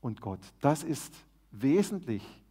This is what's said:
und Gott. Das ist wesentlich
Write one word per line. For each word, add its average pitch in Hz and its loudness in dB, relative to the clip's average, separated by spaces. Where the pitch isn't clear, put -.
und - -6
Gott. 95 -6
Das 151 4
ist 160 -6
wesentlich 139 0